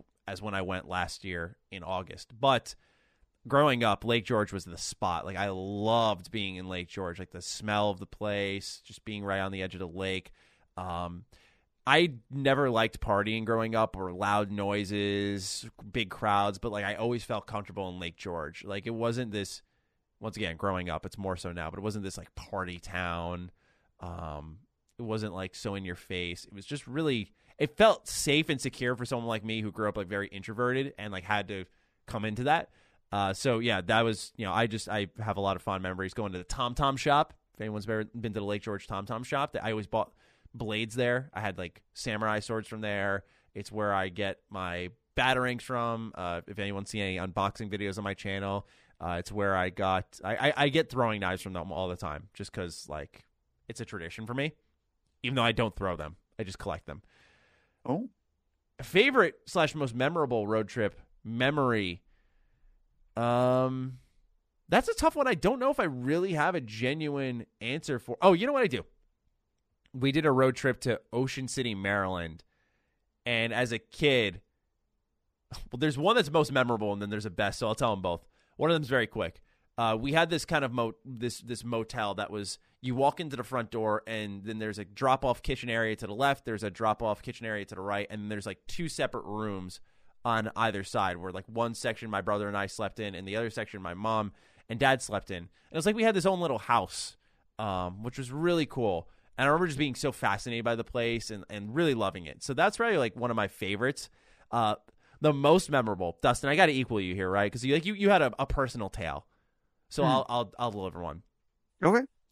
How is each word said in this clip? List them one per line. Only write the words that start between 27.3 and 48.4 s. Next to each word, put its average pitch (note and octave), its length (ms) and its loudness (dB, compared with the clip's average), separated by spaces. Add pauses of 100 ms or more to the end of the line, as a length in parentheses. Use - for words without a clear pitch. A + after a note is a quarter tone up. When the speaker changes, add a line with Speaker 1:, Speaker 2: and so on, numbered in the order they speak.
Speaker 1:
it D3 180 -2
felt - 320 6
safe D3+ 400 2
and C#3 120 0
secure B2 360 -2
for A#2+ 80 -6
someone A#2 240 -2
like G#2+ 160 -2
me A2 160 -2
who G#2+ 100 -4
grew G#2 180 0
up, G2+ 100 -2
like, F#2+ 100 -4
very G2+ 200 -2
introverted B2 680 -2
and, G#2 140 -8
like, F#2 120 -8
had G#2 240 2
to F#2+ 180 -6 (400)
come G#2+ 180 -4
into A2 200 -2
that. D3+ 260 2 (420)
Uh, G2 200 2
so A#2 280 2
yeah, A2+ 200 2
that A2 220 4
was, A2+ 340 -2
you A2+ 80 -6
know, F#2+ 80 -2
I A2+ 140 4
just, G#2+ 220 -4
I G2+ 180 -2 (160)
have G#2+ 140 -2
a G2+ 40 -4
lot G2 140 2
of F2+ 80 -6
fond F#2+ 220 -4
memories F#2 300 -4
going G2+ 180 -4
to F#2 60 -6
the F2+ 60 -8
Tom B2 300 -4
Tom C#3 220 2
shop. D3 360 4 (220)
If - 60 -16
anyone's G#2+ 280 -6
ever A2 160 0
been A2+ 280 -6
to G#2 80 -4
the G2+ 40 -4
Lake G#2 180 -2
George G2+ 260 -6
Tom G2+ 180 -4
Tom A#2 160 -6
shop, C#3+ 300 -2
that - 120 -6
I A2+ 60 -2
always G#2+ 160 -2
bought - 260 0 (400)
blades A2 440 -4
there. B2+ 360 2
I F#2+ 80 -6
had, G2 160 -4
like, F2+ 240 -10 (140)
samurai G#2+ 460 -2
swords A2 260 -4
from A2 140 -10
there. G2+ 420 0 (320)
It's - 160 -10
where G#2 240 0
I F#2+ 140 0
get F#2+ 320 -4 (100)
my F2+ 400 -6 (260)
batarangs B2+ 460 2
from. A#2 540 -4
Uh, F2 320 -4
if G2+ 100 -10
anyone's G2 320 -6
seen G#2+ 120 -2
any F#2 160 -2
unboxing G2 520 -2
videos G2 280 -4
on G#2 60 -6
my G2 100 -2
channel, G2 520 -4 (340)